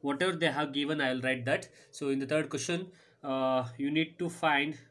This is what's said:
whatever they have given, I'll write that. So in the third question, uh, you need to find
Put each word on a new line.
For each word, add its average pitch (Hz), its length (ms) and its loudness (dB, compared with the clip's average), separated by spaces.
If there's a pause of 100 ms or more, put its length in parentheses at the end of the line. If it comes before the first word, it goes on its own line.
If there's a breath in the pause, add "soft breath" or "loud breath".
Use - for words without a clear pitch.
whatever 151 360 0
they 156 140 2
have 143 220 -2
given, 143 280 -2
I'll 131 200 0
write 127 240 -2
that. 139 240 0 (220 loud breath)
So - 180 -6
in 139 120 2
the 135 60 -4
third 151 220 2
question, 175 380 -2 (380 loud breath)
uh, 131 400 2 (120)
you 143 140 -2
need 160 300 0
to 170 100 -2
find 151 480 2 (120)